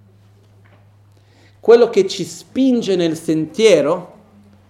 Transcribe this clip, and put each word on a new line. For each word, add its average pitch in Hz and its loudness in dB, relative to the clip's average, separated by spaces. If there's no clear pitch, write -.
Quello 233 4
che 190 0
ci - -10
spinge 233 -4
nel 165 -4
sentiero 160 0